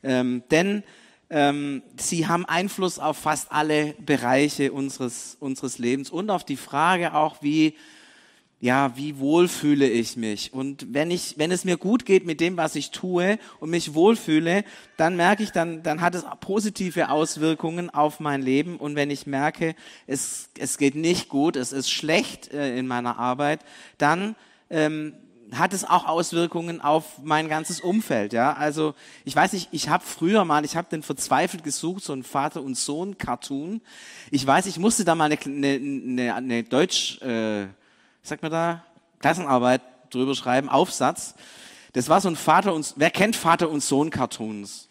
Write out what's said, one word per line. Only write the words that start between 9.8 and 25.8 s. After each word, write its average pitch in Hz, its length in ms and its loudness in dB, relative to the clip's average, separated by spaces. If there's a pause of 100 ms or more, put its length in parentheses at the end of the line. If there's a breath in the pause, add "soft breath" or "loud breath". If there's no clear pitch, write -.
ich 117 300 0
mich? 107 340 -6
Und 135 400 -8
wenn 156 180 -2
ich, 175 280 -4
wenn 160 120 0
es 180 140 -2
mir 180 140 0
gut 226 260 0
geht 190 220 4
mit 160 120 -4
dem, 175 200 0
was 160 180 -2
ich 143 140 -6
tue 185 480 0 (220 loud breath)
und 156 100 -8
mich 160 240 -2
wohlfühle, 170 680 4 (360 loud breath)
dann 170 180 2
merke 202 260 4
ich, 202 100 -6
dann, 165 300 -2
dann 170 200 -2
hat 175 120 2
es 170 100 -6 (160)
positive 190 680 -2
Auswirkungen 160 800 0
auf 147 320 0
mein 143 220 0
Leben. 147 340 0
Und 147 180 -8
wenn 143 160 0
ich 139 160 -6
merke, 156 480 -2 (320 loud breath)
es, - 520 -8
es - 180 -6
geht 139 200 2
nicht 170 340 0
gut, 151 260 0
es 127 160 -4
ist 135 180 -4
schlecht, - 640 -2
äh, 139 260 -4
in 127 80 -4
meiner 120 320 -4
Arbeit, 143 420 -2 (360 loud breath)
dann, 180 400 0 (320 soft breath)
ähm, 156 460 -2 (380)
hat 170 200 0
es 190 120 -4